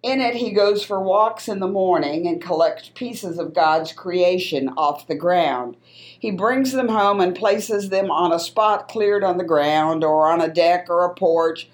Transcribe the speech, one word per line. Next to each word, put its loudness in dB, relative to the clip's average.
In -2
it, 0
he -4
goes 2
for -4
walks 2
in -4
the -2
morning 0
and -2
collects -2
pieces -8
of -8
God's 2
creation 0
off -2
the -2
ground. 0
He -4
brings 0
them -2
home 2
and 2
places -2
them -2
on 0
a 2
spot 0
cleared 0
on 0
the -4
ground 2
or 4
on 2
a -2
deck 2
or 2
a -2
porch, 0